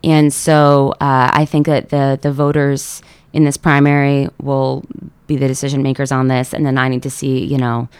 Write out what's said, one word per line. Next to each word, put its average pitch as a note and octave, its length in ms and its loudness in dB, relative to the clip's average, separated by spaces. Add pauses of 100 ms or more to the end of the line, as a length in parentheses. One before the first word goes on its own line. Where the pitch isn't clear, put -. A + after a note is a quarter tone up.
And D3+ 300 4
so, C#3+ 680 2
uh, C3 320 2
I D3+ 140 2
think D3 220 0
that D3 220 -2
the, C#3 320 0
the D3 120 -2
voters C#3+ 680 -2 (320)
in D#3 100 2
this C#3+ 140 0
primary C#3+ 720 2 (140)
will C3+ 420 -2 (440)
be D#3 80 -2
the C3+ 120 -2
decision C#3 360 -4
makers C3+ 280 -2
on C3 160 0
this. C3 260 -2
And - 120 -2
then C3+ 120 0
I C3 100 0
need B2+ 160 -4
to C#3+ 60 -6
see, C3 340 -4
you C#3 140 -2
know, A#2+ 320 -2 (100)